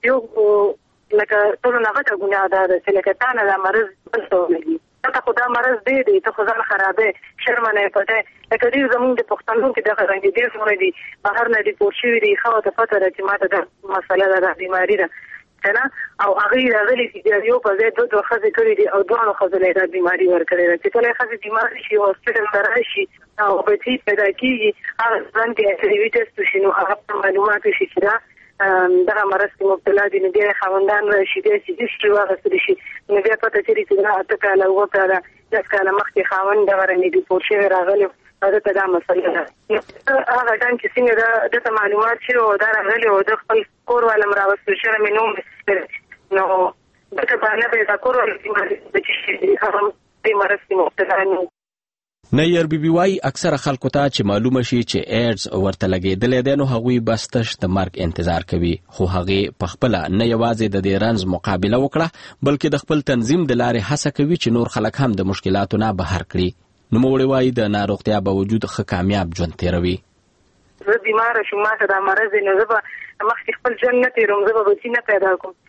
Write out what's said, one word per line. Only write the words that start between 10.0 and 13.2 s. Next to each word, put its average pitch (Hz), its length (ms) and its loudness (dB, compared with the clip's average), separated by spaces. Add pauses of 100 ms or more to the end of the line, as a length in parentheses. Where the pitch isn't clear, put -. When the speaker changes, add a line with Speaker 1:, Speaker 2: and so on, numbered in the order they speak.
Speaker 1:
رنګې 190 280 2
ډېر 240 160 0
څومره 214 280 0
دي، 185 80 2 (340)
بهر 233 300 0
نه 220 40 2 (100)
ریپورټ 202 320 0
شوي 233 240 2
دي، 202 160 4
ښه 233 140 -2
ورته 208 240 0
پته 220 240 0
ده 185 80 2
چې 190 180 -14